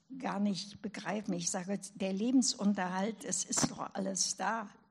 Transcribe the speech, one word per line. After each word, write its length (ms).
gar 220
nicht 400
begreifen. 520
Ich 160
sage, 300
„Der 160
Lebensunterhalt, 1120
es 220
ist 260
doch 220
alles 420
da. 340